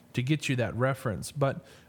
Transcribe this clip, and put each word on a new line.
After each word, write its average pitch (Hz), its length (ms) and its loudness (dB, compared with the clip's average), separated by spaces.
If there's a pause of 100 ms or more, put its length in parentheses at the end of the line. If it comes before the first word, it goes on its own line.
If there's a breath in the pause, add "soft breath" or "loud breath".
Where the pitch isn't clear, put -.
(140 loud breath)
to 123 80 0
get 147 260 0
you 135 80 2
that 113 220 0
reference. 127 560 0
But 135 320 0 (240 loud breath)